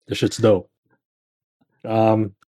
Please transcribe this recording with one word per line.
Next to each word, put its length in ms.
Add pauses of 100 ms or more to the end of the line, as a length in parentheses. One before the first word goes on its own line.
This 140
shit's 180
dope." 320 (1120)
Um, 520 (180)